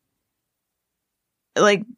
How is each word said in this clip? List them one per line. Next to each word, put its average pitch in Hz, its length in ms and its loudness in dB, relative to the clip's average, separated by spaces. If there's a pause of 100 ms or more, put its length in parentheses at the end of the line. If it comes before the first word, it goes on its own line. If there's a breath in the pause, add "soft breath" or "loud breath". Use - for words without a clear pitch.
(1600)
like, 170 300 2 (120)